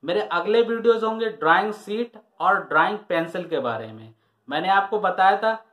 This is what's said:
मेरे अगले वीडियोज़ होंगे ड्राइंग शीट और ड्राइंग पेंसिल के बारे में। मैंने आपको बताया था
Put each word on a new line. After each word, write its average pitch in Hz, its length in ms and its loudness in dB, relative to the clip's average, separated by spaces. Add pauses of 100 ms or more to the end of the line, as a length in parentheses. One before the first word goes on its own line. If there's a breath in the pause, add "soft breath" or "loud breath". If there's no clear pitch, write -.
मेरे 180 180 -2
अगले 185 400 0
वीडियोज़ 220 420 2
होंगे 220 240 -2
ड्राइंग 190 460 2
शीट 220 420 -8 (240)
और 190 240 2
ड्राइंग 175 340 0 (100)
पेंसिल 170 360 -4
के 156 160 -4
बारे 113 280 -6
में। 110 240 -18 (360)
मैंने 156 220 -4
आपको 196 300 2
बताया 190 360 4
था 220 360 -2